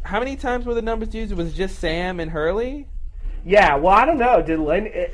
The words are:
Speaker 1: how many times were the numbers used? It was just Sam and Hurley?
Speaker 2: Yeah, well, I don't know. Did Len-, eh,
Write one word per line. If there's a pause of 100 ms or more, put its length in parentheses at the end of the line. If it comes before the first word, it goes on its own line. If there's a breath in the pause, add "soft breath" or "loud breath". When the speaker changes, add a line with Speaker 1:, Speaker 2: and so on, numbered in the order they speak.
Speaker 1:
how
many
times
were
the
numbers
used?
It
was
just
Sam
and
Hurley? (560 loud breath)
Speaker 2:
Yeah,
well,
I
don't
know.
Did
Len-,
eh,